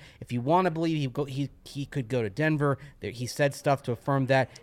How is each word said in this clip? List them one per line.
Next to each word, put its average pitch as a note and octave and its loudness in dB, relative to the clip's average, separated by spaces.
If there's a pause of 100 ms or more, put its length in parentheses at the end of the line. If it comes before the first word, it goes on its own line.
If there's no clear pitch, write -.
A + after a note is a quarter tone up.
(220)
If - -14
you A#2+ -2
wanna E3+ 4
believe E3 0
he C#3+ 0
go, C3+ -4
he, C#3 -4 (160)
he C#3 -8
could B2 -4
go B2+ 0
to G#2+ -2
Denver, D3 2 (220)
there, G#2 -6
he A#2+ -8
said C#3 0
stuff C#3 0
to - -2
affirm C3+ 0
that. C3 4 (120)